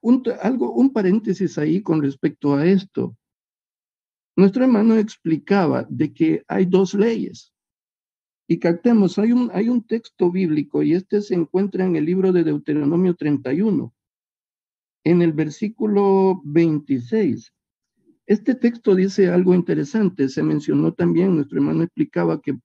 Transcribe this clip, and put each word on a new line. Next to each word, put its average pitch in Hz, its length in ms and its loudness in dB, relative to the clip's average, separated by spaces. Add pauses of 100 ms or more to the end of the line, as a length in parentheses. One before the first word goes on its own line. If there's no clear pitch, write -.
un 254 200 2
t-, - 120 -4
algo, 123 380 -4
un 262 200 2
paréntesis 196 640 -2
ahí 160 260 -2
con 160 200 -2
respecto 143 520 -2
a 143 120 0
esto. 180 500 -2 (1200)
Nuestro 196 280 4
hermano 226 320 4
explicaba 165 920 -2
de 143 240 -4
que 160 360 -2
hay 190 180 0
dos 185 260 0
leyes. 220 640 -4 (920)
Y 170 120 0
captemos, 190 600 2
hay 220 140 2
un, 247 220 0
hay 226 160 -2
un 240 120 -2
texto 220 480 -4
bíblico, 156 520 -2
y 147 100 0
este 190 300 -2
se 208 120 -4
encuentra 185 520 -2
en 175 100 -2
el 151 80 -2
libro 185 260 0
de 180 140 2
Deuteronomio 151 680 0
treinta 143 400 -4
y 180 80 0
uno. 147 320 -2 (1080)
En 175 180 4
el 165 100 2
versículo 196 1120 0
veintiséis. 147 1080 -2 (760)
Este 208 280 0
texto 233 400 0
dice 185 360 2
algo 180 240 4
interesante. 170 760 0
Se 151 140 -4
mencionó 151 500 0
también, 175 440 0
nuestro 143 220 -4
hermano 160 240 0
explicaba 165 600 -2
que 143 120 -6 (100)